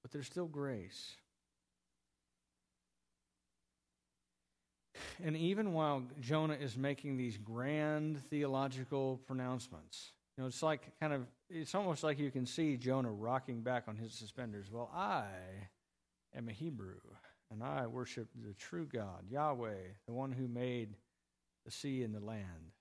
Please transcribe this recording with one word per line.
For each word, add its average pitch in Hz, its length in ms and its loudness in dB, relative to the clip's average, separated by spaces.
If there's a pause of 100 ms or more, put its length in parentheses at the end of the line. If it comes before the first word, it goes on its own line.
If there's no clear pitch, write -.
But - 80 -10
there's 139 160 -4
still 180 200 -2
grace. 135 680 -4 (4000)
And 156 140 2
even 196 360 4
while 147 300 6 (180)
Jonah 156 340 4
is 131 220 -2
making 139 400 2
these 120 220 0
grand 151 920 2
theological 135 960 2
pronouncements, 127 880 -4 (240)
you 131 60 -4
know, 131 60 0
it's 123 140 -2
like - 360 2
kind 156 140 2
of, 131 140 2 (220)
it's 165 260 -4
almost 185 280 2
like 151 160 4
you 143 120 2
can 127 160 2
see 151 300 4
Jonah 127 360 4
rocking 117 500 0
back 123 240 2
on 107 100 -4
his 110 160 -4
suspenders. 104 580 -8
"Well, 117 220 -4
I 170 360 0 (1040)
am 117 140 -4
a 110 40 -6
Hebrew, 104 480 -6 (500)
and 110 120 -6
I 139 240 0
worship 120 480 -4
the 110 200 -10
true 170 320 -6
God, 98 440 -4
Yahweh, 117 640 0 (140)
the 117 60 -8
one 131 200 -2
who 127 160 -2
made 120 480 -2 (680)
the 123 60 -12
sea 135 320 -2
and 107 120 0
the 104 60 -4
land." 92 600 -8